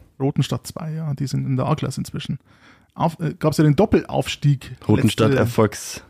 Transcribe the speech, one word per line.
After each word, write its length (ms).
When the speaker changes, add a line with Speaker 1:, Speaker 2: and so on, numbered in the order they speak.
Speaker 1:
Rotenstadt 480
zwei, 260
ja, 220
die 140
sind 180
in 100
der 100
A-Klasse 340
inzwischen. 380
Auf, 260
äh, 180
gab's 200
ja 60
den 120
Doppelaufstieg 1000
Speaker 2:
Rotenstadt 400
Speaker 1:
letzte 120
Speaker 2:
Erfolgs-, 680